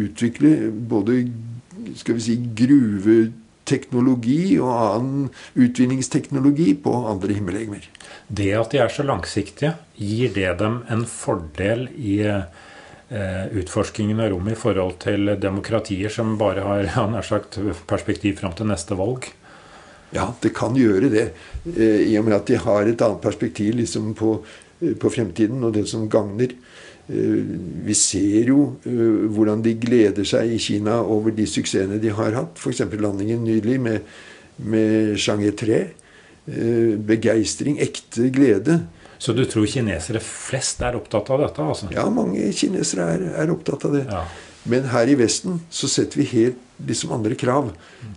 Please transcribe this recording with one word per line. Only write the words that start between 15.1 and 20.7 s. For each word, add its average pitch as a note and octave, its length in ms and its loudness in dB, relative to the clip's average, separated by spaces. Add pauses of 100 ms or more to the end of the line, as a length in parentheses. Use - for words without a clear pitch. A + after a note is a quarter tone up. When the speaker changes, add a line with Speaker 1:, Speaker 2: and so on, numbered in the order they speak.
Speaker 2:
demokratier G2 720 -2
som A2 240 -2
bare G2 240 0
har, G2+ 280 0
<laughs> - 80 -2
ja, A#2 120 2
nær G#2+ 160 -4
sagt, - 320 -4 (320)
perspektiv G2+ 540 -2
fram F#2+ 100 -4
til G#2+ 160 -4
neste G2 300 -4
valg? B2 320 -4 (840)
Speaker 1:
Ja, F2+ 280 -4
det A2 160 0
kan A#2+ 200 -2